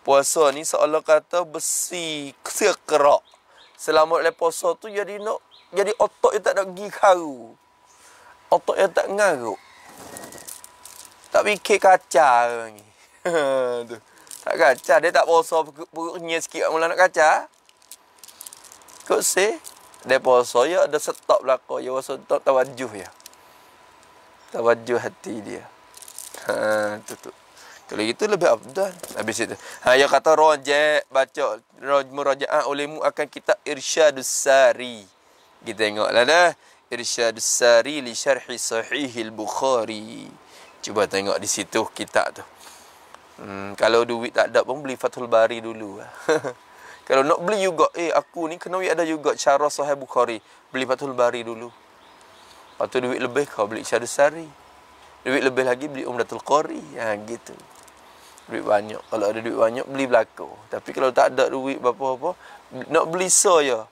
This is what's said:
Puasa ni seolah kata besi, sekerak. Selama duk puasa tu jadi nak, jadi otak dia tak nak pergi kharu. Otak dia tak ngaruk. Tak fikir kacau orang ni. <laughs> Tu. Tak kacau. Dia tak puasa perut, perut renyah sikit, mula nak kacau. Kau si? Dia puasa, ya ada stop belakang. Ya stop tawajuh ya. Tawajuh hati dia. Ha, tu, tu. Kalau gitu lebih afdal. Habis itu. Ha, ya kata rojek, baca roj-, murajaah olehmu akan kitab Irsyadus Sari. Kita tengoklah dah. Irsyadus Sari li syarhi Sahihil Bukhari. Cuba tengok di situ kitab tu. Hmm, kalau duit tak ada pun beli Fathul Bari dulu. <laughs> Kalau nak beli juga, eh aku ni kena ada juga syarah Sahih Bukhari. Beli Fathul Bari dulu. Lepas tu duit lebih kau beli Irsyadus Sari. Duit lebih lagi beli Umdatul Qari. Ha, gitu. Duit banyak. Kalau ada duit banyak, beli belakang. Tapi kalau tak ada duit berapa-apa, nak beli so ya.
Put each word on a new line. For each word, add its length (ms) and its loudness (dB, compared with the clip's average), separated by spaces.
Puasa 480 4
ni 160 -4
seolah 400 0
kata 400 2
besi, 960 -8
sekerak. 800 2
Selama 480 2
duk 80 2
puasa 400 -2
tu 160 -12
jadi 320 -8
nak, 160 -6
jadi 240 0
otak 360 2
dia 40 -2
tak 160 0
nak 160 0
pergi 160 -12
kharu. 640 2
Otak 320 2
dia 80 4
tak 240 -2
ngaruk. 460 0
Tak 160 2
fikir 320 0
kacau 720 6
orang 320 -8
ni. 40 -20
<laughs> 640 0
Tu. 40 -12
Tak 80 -2
kacau. 480 4
Dia 80 2
tak 160 4
puasa 320 2
perut, 320 -8
perut 220 -8
renyah 160 -4
sikit, 320 -4
mula 160 0
nak 80 -2
kacau. 560 4
Kau 160 0
si? 400 -2
Dia 160 2
puasa, 400 4
ya 240 2
ada 160 -4
stop 400 -2
belakang. 400 -4
Ya 160 -8
stop 480 -4
tawajuh 480 0
ya. 160 -14
Tawajuh 480 0
hati 400 -10
dia. 240 -12
Ha, 560 -2
tu, 160 -16
tu. 120 -18
Kalau 160 -4
gitu 240 -4
lebih 240 2
afdal. 400 -6
Habis 240 -4
itu. 120 -6
Ha, 160 6
ya 80 6
kata 320 4
rojek, 720 2
baca 480 -2
roj-, 320 0
murajaah 560 -2
olehmu 320 -6
akan 240 -2
kitab 400 -2
Irsyadus 640 0
Sari. 720 2
Kita 240 0
tengoklah 320 2
dah. 260 6
Irsyadus 560 -4
Sari 560 4
li 160 -8
syarhi 400 -2
Sahihil 800 -6
Bukhari. 960 -4
Cuba 240 -2
tengok 320 -2
di 160 -6
situ 400 -4
kitab 480 -2
tu. 40 -16
Hmm, 400 -12
kalau 240 4
duit 320 -4
tak 160 0
ada 160 2
pun 160 -8
beli 160 -10
Fathul 320 -6
Bari 320 2
dulu. 400 -12
<laughs> 600 -18
Kalau 160 2
nak 160 2
beli 240 -2
juga, 320 2
eh 160 -4
aku 400 -4
ni 80 -12
kena 240 -6
ada 240 0
juga 300 -2
syarah 340 2
Sahih 240 -4
Bukhari. 460 -2
Beli 160 -4
Fathul 240 -4
Bari 320 0
dulu. 240 -10
Lepas 1200 -14
tu 80 -2
duit 220 -4
lebih 260 -2
kau 220 -4
beli 160 -8
Irsyadus 260 -2
Sari. 320 0
Duit 180 0
lebih 240 0
lagi 240 -2
beli 160 -10
Umdatul 400 -6
Qari. 380 0
Ha, 160 -4
gitu. 320 -14
Duit 160 -8
banyak. 420 -2
Kalau 220 -2
ada 100 -4
duit 160 -6
banyak, 300 0
beli 240 -6
belakang. 420 0
Tapi 180 -12
kalau 240 -2
tak 220 2
ada 100 2
duit 320 -6
berapa-apa, 560 -4
nak 180 2
beli 220 -2
so 320 4
ya. 300 -2